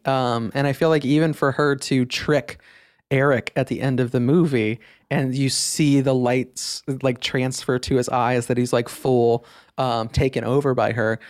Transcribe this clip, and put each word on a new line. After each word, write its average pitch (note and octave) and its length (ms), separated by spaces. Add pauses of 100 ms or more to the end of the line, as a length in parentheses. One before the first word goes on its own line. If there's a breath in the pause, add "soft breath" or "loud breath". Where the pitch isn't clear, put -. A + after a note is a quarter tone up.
Um, B2 500
and C#3 100
I C#3 80
feel E3 160
like D3+ 160
even D3+ 280
for C#3 180
her C#3+ 240
to C3 300
trick - 520 (540 soft breath)
Eric C3+ 440
at C3+ 120
the - 140
end B2+ 180
of B2 100
the B2+ 100
movie B2 600 (320 soft breath)
and C3+ 240
you C3+ 140
see C#3 520
the C3 140
lights, B2 640 (220)
like, B2+ 180
transfer B2+ 560
to C3+ 200
his B2 120
eyes B2 380
that A#2+ 100
he's, B2 160
like, A#2+ 160
full, A#2+ 560 (320 loud breath)
um, A#2 320
taken C3 340
over C3+ 300
by G#2+ 180
her. A2 280 (100)